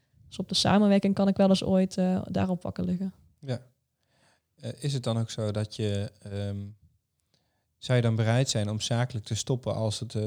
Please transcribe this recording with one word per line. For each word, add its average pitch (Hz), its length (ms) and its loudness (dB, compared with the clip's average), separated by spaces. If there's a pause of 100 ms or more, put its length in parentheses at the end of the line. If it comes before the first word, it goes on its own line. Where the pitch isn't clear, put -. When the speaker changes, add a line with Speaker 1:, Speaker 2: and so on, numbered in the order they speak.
(280)
Speaker 1:
Dus - 100 -18
op 190 100 -6
de 190 60 -4
samenwerking 196 600 4
kan 196 140 2
ik 196 80 2
wel 196 120 6
eens 190 160 4
ooit, 190 340 2
eh, 185 300 2
daarop 185 340 0
wakker 185 220 -6
liggen. 180 300 -4 (240)
Speaker 2:
Ja. 131 220 -6 (960)
Eh, 117 220 -10
is 143 140 -4
het 131 100 -4
dan 113 160 0
ook 113 120 -2
zo 107 200 -4
dat 107 260 -4
je, 101 360 -2 (100)
ehm, 101 360 -6 (1200)
zou - 180 0
je 120 80 4
dan 113 120 2
bereid 117 320 2
zijn 104 220 -2
om 107 100 -4
zakelijk 120 440 -2
te - 100 -6
stoppen 120 400 -4
als 107 260 -4
het, 113 140 -10
eh, 107 120 -2